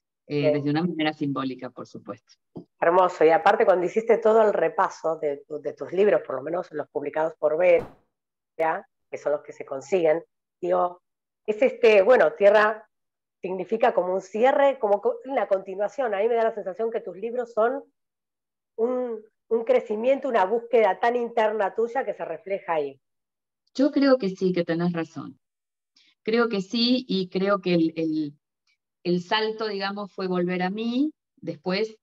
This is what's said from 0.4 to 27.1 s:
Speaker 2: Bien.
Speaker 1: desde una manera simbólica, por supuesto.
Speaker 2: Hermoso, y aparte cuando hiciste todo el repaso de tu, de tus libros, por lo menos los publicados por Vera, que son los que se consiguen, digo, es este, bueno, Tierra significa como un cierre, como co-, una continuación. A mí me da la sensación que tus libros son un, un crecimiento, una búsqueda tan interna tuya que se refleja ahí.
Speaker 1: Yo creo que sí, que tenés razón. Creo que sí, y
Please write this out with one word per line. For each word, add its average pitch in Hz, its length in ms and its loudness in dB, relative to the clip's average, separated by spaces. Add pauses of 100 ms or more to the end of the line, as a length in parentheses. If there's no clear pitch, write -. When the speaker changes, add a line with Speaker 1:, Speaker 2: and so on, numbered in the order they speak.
Speaker 2:
Bien. 151 100 2
Speaker 1:
desde 147 180 -2
una 156 140 0
manera 156 280 -2
simbólica, 131 580 -6
por 127 180 -16
supuesto. - 460 -18 (460)
Speaker 2:
Hermoso, 175 440 2
y 160 60 6
aparte 202 340 4
cuando 180 220 4
hiciste 226 320 2
todo 220 240 4
el 208 100 4
repaso 165 640 -2
de 147 220 -4 (100)
tu, 151 120 -12
de 143 120 -8
tus 135 200 -12
libros, 180 320 4
por 131 120 -6
lo 131 60 -8
menos 160 280 -8
los 147 180 -8
publicados 151 500 -4
por 156 200 0
Vera, 175 300 4 (1200)
que 135 80 -12
son 143 140 -4
los 147 100 -4
que 151 100 -20
se - 140 -16
consiguen, 160 560 0 (380)
digo, 180 420 -2 (440)
es 214 160 -6
este, 220 400 6
bueno, 202 320 6
Tierra 214 540 4 (520)
significa 190 520 -2
como 180 220 0
un 190 60 -2
cierre, 269 580 2
como 202 220 0
co-, 233 240 -2
una 254 220 -4
continuación. 196 680 -4
A 190 40 -2
mí 214 100 0
me 240 60 2
da 226 100 0
la 226 100 -2
sensación 208 360 -6
que 226 100 -4
tus 185 160 -12
libros 233 360 -8
son 247 300 0 (960)
un, 240 440 -4 (280)
un 226 160 0
crecimiento, 247 640 0
una 220 160 2
búsqueda 220 560 2
tan 240 160 0
interna 220 580 -2
tuya 233 300 -4
que 208 100 -6
se 175 100 -10
refleja 175 500 -6
ahí. 139 260 -4 (720)
Speaker 1:
Yo 285 160 2
creo 269 280 4
que 196 120 -4
sí, 185 220 -2
que 175 120 0
tenés 170 280 -2
razón. 165 460 -8 (840)
Creo 226 260 0
que 202 120 -2
sí, 240 480 0
y 185 200 -2